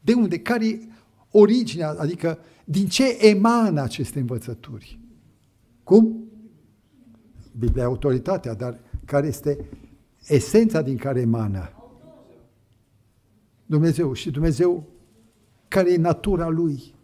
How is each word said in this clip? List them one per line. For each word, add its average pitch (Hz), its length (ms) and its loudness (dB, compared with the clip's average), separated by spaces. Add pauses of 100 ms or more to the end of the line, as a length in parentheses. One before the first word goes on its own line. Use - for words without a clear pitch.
De 226 120 2
unde? 214 260 0
Care 226 280 -2
e 220 200 -6 (440)
originea? 208 580 4
Adică, 160 500 -4 (260)
din 190 220 0
ce 254 320 0
emană 214 640 4
aceste 131 380 -6
învățături? 120 800 -10 (840)
Cum? 220 400 4 (1300)
Biblia 120 260 0
e - 20 0
autoritatea, 131 680 -2
dar 117 260 -10 (260)
care 143 220 -2
este 143 380 -6 (600)
esența 214 540 2
din 131 160 -4
care 127 220 -4
emană? 110 500 -2 (2000)
Dumnezeu. 151 480 0
Și - 180 -8
Dumnezeu, 160 560 0 (800)
care 185 240 2
e 180 60 2
natura 170 500 0
Lui? 160 460 -4 (100)